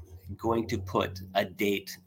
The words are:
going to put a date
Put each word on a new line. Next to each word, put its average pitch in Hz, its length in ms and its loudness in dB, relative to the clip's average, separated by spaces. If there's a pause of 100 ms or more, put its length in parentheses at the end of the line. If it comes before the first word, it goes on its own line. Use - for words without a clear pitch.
(360)
going 113 320 2
to 107 100 0
put - 420 0 (140)
a 101 100 6
date 101 520 0 (100)